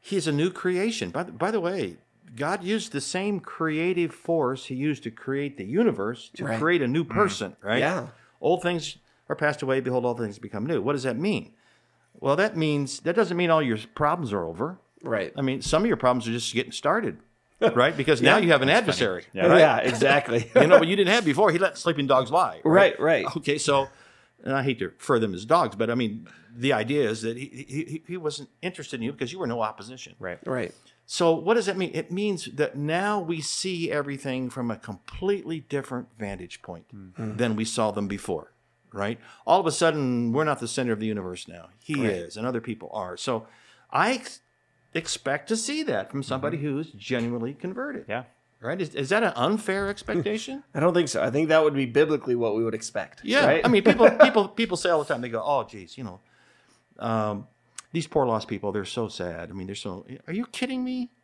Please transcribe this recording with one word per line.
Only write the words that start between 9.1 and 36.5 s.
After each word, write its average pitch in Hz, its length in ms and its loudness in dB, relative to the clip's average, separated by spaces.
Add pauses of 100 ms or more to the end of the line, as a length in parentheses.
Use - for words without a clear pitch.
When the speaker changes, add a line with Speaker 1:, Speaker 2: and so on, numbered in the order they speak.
Speaker 1:
are 151 80 -4
passed 147 260 -2
away, 131 180 0
behold, 127 240 -2
all 120 100 0
things 107 240 -6
become 107 280 -8
new. 151 160 0
What 131 100 0
does 135 120 -2
that 120 140 -2
mean? 170 340 -4 (680)
Well, 139 180 0
that 202 200 0
means, 147 440 -2
that 170 160 -2
doesn't 180 200 0
mean 175 140 2
all 160 120 6
your 117 160 0 (160)
problems 151 380 0
are 95 120 -2
over. 117 340 -6 (240)
Speaker 2:
Right. 104 340 -2
Speaker 1:
I 139 60 -4
mean, 131 200 -2
some 165 200 2
of 233 60 2
your 170 80 2
problems 123 320 2
are 113 40 -2
just 117 220 -4
getting 117 180 -4
started, 160 460 -2 (220)
Speaker 2:
<laughs> - 200 -14
Speaker 1:
right? 156 360 4
Because 139 260 4
now 143 160 8
Speaker 2:
Yeah. 202 60 2
Speaker 1:
you 170 80 6
have 135 100 6
an 131 60 2
Speaker 3:
That's 156 120 6
funny. 202 80 -2
Speaker 1:
adversary, 98 440 0
Speaker 3:
Yeah. 95 140 2
Speaker 1:
right? 165 120 8
Speaker 2:
Yeah, 147 200 8
exactly. 120 720 2
<laughs> - 40 6
Speaker 1:
You 151 100 10
know, 175 120 10
but 165 100 6
you 190 80 2
didn't 190 160 4
have 226 120 4
before. 170 280 4
He 175 60 2
let 185 200 0
sleeping 147 280 0
dogs 131 240 4
lie, 131 340 2
right? 185 340 6
Speaker 2:
Right, - 20 -6 (240)
right. 139 120 -4
Speaker 1:
Okay, 147 220 -2
so, 139 300 2 (560)
and 135 100 -2
I 135 80 0
hate 127 180 -2
to 95 80 -4
refer - 300 0
them 107 160 0
as 92 100 -8
dogs, 123 320 2
but 113 140 -2
I 117 40 0
mean, 113 320 -4 (280)
the 123 180 0
idea 120 360 0
is 107 140 -4
that 113 140 -4
he, 135 100 -12 (220)
he, 143 160 -6
he, 151 240 -12
he 175 80 -8
wasn't 151 320 -8 (140)
interested 160 380 -10
in - 40 -6
you 135 80 -4
because 131 200 -8
you 185 60 -14
were 175 80 -4
no 117 140 -4
opposition. 110 580 -8
Speaker 3:
Right. 87 280 -10
Speaker 2:
Right. 123 280 -4 (320)
Speaker 1:
So 170 280 2
what 165 200 0
does 220 120 2
that 190 100 -2
mean? 185 180 -2
It 156 180 -6
means 196 420 -2
that 143 220 -2
now 180 440 -2
we 165 200 -6
see 170 500 -4
everything 135 600 -4
from 120 200 -4
a 107 60 -4
completely 165 840 -6
different 131 480 -8 (100)
vantage 98 440 -10